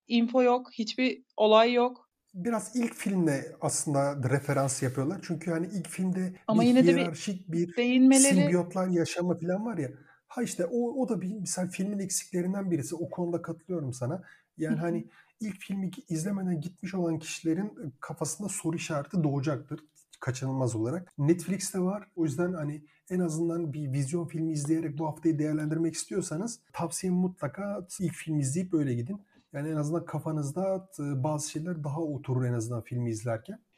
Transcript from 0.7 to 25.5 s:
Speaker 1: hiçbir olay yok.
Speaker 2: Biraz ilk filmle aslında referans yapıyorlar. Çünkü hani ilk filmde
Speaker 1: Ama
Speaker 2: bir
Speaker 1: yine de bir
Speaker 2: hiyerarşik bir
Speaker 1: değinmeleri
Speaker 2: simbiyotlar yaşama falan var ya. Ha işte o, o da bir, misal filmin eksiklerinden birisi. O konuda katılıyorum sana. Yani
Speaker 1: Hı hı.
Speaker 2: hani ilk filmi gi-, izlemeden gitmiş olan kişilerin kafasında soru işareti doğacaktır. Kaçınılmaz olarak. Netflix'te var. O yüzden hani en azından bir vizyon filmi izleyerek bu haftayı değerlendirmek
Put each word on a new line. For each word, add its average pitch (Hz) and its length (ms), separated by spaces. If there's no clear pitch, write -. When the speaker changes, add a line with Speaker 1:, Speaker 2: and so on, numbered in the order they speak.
Speaker 1:
hiçbir 240 500
olay 220 360
yok. 247 360
Speaker 2:
Biraz 214 420
ilk 233 200
filmle 165 680
aslında 139 680
referans 139 540
yapıyorlar. 135 400
Çünkü 170 280
hani 165 220
ilk 175 160
filmde 185 440
Speaker 1:
Ama 220 140
Speaker 2:
bir 240 60
Speaker 1:
yine 247 160
de 170 40
bir 170 100
Speaker 2:
hiyerarşik 175 540
bir 170 260
Speaker 1:
değinmeleri 262 440
Speaker 2:
simbiyotlar 185 520
yaşama 175 520
falan 185 260
var 220 120
ya. 135 120
Ha 247 160
işte - 220
o, 240 380
o 233 60
da 185 120
bir, 185 120
misal 180 360
filmin 196 300
eksiklerinden 185 720
birisi. 156 240
O 170 140
konuda 170 320
katılıyorum 165 520
sana. 151 300
Yani 156 180
Speaker 1:
Hı 156 40
hı. - 20
Speaker 2:
hani 170 260
ilk 202 200
filmi 196 300
gi-, - 140
izlemeden 180 480
gitmiş 180 340
olan 165 240
kişilerin 170 800
kafasında 165 500
soru 160 260
işareti 165 480
doğacaktır. 143 560
Kaçınılmaz 131 560
olarak. 131 420
Netflix'te 175 640
var. 196 240
O 170 100
yüzden 175 280
hani 151 280
en 185 100
azından 165 540
bir 143 200
vizyon 143 340
filmi 160 260
izleyerek 151 440
bu 160 100
haftayı 151 320
değerlendirmek 156 540